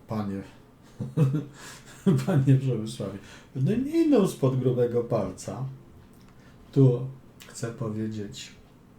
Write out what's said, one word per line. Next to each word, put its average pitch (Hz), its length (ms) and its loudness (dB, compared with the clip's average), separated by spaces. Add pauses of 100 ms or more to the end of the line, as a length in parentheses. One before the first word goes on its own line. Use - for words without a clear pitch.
panie, 101 340 -6 (840)
<laughs> - 1000 -2
panie 139 300 6
Przemysławie, 110 640 -2 (360)
no, 135 200 0
nie 311 320 0
idą 226 200 6
spod 131 320 0
grubego 120 440 0
palca. 107 640 -6 (1040)
Tu 131 360 4 (400)
chcę - 240 -10
powiedzieć, 110 800 -8 (480)